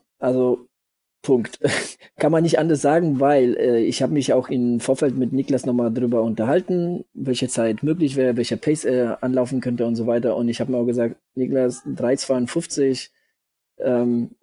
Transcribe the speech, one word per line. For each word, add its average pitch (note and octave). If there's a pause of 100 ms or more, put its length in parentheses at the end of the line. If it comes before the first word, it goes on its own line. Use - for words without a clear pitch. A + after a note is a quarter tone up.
(200)
Also, B2+ (540)
Punkt. B2
<laughs> -
Kann D3+
man E3
nicht D#3+
anders D#3
sagen, D3+
weil, C3+
äh, A#2+
ich A2
hab B2+
mich C#3+
auch B2+
im A#2+
Vorfeld C3+
mit B2+
Niklas C3+
nochmal A#2+
drüber A#2+
unterhalten, E3+
welche C3
Zeit A2+
möglich D3+
wäre, B2+
welcher A#2
Pace -
er B2
anlaufen B2+
könnte A#2+
und A#2
so A2+
weiter. A#2
Und A#2+
ich A#2
hab A#2
mir B2
auch A#2+
gesagt, A#2+ (200)
Niklas, B2+
drei B2+
zweiundfünfzig, C3+ (680)
ähm, A#2+ (120)